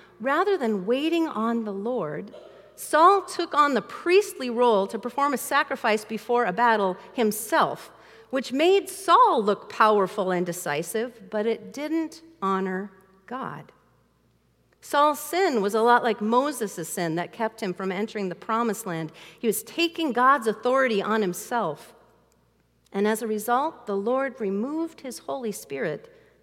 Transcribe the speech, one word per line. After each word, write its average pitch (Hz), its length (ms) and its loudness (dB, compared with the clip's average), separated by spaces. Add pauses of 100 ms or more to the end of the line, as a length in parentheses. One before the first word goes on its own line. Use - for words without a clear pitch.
(200)
rather 330 380 0
than 214 300 -2
waiting 320 400 0
on 233 360 -2
the 214 100 -8
Lord, 196 580 -6 (440)
Saul 339 460 6
took - 320 -6
on 285 220 2
the 208 80 0
priestly 359 680 0
role 226 380 4
to 220 100 -6
perform 277 380 -2
a - 20 0
sacrifice 247 680 0
before 240 400 -2
a 226 80 0
battle 208 440 2 (160)
himself, 214 760 0 (380)
which 254 240 -4
made 349 340 4
Saul 349 560 4
look 196 240 0
powerful 202 640 2
and 180 160 0
decisive, 175 840 -6
but 214 160 -2
it 208 260 -4
didn't 311 480 -4 (220)
honor 190 480 -2 (340)
God. 190 460 -12 (1120)
Saul's 294 380 2
sin 339 420 0
was 202 140 0
a 220 60 2
lot 240 220 6
like 220 180 -2
Moses' 226 680 -2
sin 165 280 -2
that 170 180 -6
kept 226 280 -4
him 190 120 -4
from 190 180 -6
entering 208 380 -4
the 175 60 -8
promised 220 500 -2
land. 160 260 -6 (260)
He 240 100 -4
was 226 160 0
taking 330 500 -4
God's 247 340 4
authority 247 540 0
on 214 200 0
himself. 185 720 -4 (1000)
And 196 120 0
as 220 160 0
a 240 60 -6
result, 240 600 -2
the 202 100 -2
Lord 254 420 -2
removed 262 640 -4
his 247 180 -12
Holy 262 320 -6
Spirit - 640 -8 (280)